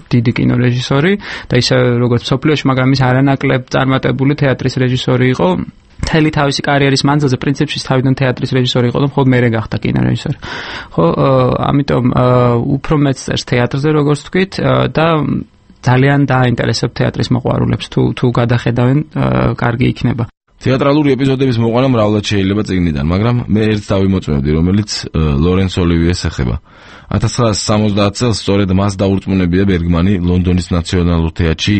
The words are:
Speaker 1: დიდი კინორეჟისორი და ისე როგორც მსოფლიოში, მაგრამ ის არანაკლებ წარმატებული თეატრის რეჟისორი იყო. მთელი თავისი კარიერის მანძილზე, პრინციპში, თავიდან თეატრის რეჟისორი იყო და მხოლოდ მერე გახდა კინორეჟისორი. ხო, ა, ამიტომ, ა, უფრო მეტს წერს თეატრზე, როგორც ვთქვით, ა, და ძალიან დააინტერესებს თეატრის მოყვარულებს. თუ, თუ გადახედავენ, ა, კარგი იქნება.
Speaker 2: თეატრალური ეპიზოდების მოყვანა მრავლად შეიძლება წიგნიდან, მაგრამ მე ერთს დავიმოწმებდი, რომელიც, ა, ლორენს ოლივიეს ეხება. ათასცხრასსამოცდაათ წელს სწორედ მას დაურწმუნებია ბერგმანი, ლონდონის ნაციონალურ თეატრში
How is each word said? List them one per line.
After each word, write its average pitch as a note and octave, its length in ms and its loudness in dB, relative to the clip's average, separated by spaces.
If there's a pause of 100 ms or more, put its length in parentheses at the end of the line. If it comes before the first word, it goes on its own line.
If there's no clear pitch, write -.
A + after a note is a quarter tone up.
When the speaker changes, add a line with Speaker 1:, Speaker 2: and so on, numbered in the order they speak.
Speaker 1:
დიდი A#2+ 280 0
კინორეჟისორი B2+ 800 0 (300)
და - 140 -4
ისე B2+ 200 2 (160)
როგორც A#2+ 300 0
მსოფლიოში, C#3+ 440 0
მაგრამ C3 240 2
ის C3+ 120 2
არანაკლებ C3+ 600 2
წარმატებული C3+ 720 0
თეატრის C3 420 -2
რეჟისორი B2+ 520 0
იყო. B2+ 200 0 (460)
მთელი D#3 360 0
თავისი C#3+ 320 -2
კარიერის C#3 400 2
მანძილზე, C#3+ 340 2
პრინციპში, C#3+ 440 -2
თავიდან C3 340 0
თეატრის B2+ 380 -2
რეჟისორი B2 360 0
იყო C3 120 -2
და C#3+ 80 2
მხოლოდ C3+ 200 0
მერე B2 220 4
გახდა A2 280 -4
კინორეჟისორი. B2 600 -2 (500)
ხო, - 160 0
ა, D3 240 2 (340)
ამიტომ, C#3 480 0
ა, B2+ 140 2 (400)
უფრო C#3 320 -2
მეტს C#3 280 0
წერს C3+ 200 -4
თეატრზე, C3 460 -2
როგორც D3 300 0
ვთქვით, F#3+ 340 -2
ა, C3+ 180 0 (120)
და D3+ 220 0 (720)
ძალიან C3+ 440 2
დააინტერესებს B2 720 0
თეატრის A#2+ 360 -2
მოყვარულებს. A#2+ 580 -2
თუ, - 120 -2 (100)
თუ B2+ 180 -2
გადახედავენ, A#2+ 720 0
ა, C#3 260 -4 (280)
კარგი B2 360 -2
იქნება. A#2+ 360 -2 (360)
Speaker 2:
თეატრალური C#3+ 520 2
ეპიზოდების C3 480 0
მოყვანა A#2 300 2
მრავლად G#2+ 340 2
შეიძლება G2 400 0
წიგნიდან, E2 420 0
მაგრამ G#2+ 360 0
მე G#2+ 200 0
ერთს G#2+ 240 0
დავიმოწმებდი, F#2 640 0
რომელიც, F#2 400 0 (120)
ა, - 180 -4 (140)
ლორენს F#2 420 0
ოლივიეს E2+ 460 0
ეხება. B1 340 -4 (480)
ათასცხრასსამოცდაათ G#2+ 1120 0
წელს A#2 220 0
სწორედ G2+ 340 0
მას F#2+ 240 0
დაურწმუნებია F#2+ 640 0
ბერგმანი, F2 540 2
ლონდონის F2+ 520 0
ნაციონალურ E2+ 600 0
თეატრში E2+ 500 0